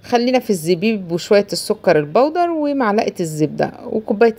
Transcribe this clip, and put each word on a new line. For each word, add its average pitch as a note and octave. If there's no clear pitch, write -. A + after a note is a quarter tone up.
خلينا A#3+
في A#3+
الزبيب F#3
وشوية G3+
السكر F3+
البودر C#4+
ومعلقة C#4
الزبدة D#3
وكوباية A3